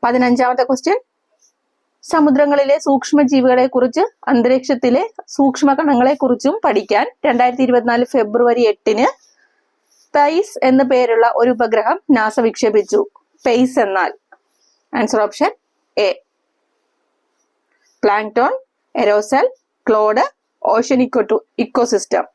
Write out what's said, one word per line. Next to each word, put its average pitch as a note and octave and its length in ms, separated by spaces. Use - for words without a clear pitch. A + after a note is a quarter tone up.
പതിനഞ്ചാമത്തെ B3 580
ക്വസ്റ്റ്യൻ, C#4 380
സമുദ്രങ്ങളിലെ C#4+ 760
സൂക്ഷ്മജീവികളെ C4 880
കുറിച്ച്, B3+ 340
അന്തരീക്ഷത്തിലെ C4 840
സൂക്ഷ്മ C#4 460
കണങ്ങളെ C4+ 400
കുറിച്ചും C#4 500
പഠിക്കാൻ A#3+ 460
രണ്ടായിരത്തി B3 360
ഇരുപത്തിനാല് A#3+ 420
ഫെബ്രുവരി A#3+ 580
എട്ടിന് A3 440
പൈസ് D#4 480
എന്ന C4 200
പേരുള്ള B3 540
ഒരു A#3+ 140
ഉപഗ്രഹം A3+ 500
നാസ A3 300
വിക്ഷേപിച്ചു. G#3+ 680
പൈസ് B3+ 320
എന്നാൽ G3 360
ആൻസർ G#3+ 260
ഓപ്ഷൻ G#3+ 340
എ, G3 240
പ്ലാങ്ക്ടോൺ, G#3+ 540
എറോസെൽ, G#3 540
ക്ലോഡ്, G#3+ 360
ഓഷ്യൻ B3 400
ഇക്കോട്ടു-, A3+ 440
ഇക്കോസിസ്റ്റം. A#3 680